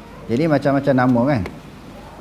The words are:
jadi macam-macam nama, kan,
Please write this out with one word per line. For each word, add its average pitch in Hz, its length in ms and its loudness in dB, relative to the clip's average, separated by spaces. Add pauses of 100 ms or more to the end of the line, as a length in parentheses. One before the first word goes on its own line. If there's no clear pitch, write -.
(240)
jadi 139 240 0
macam-macam 139 480 2
nama, 127 240 4 (160)
kan, 98 60 0 (800)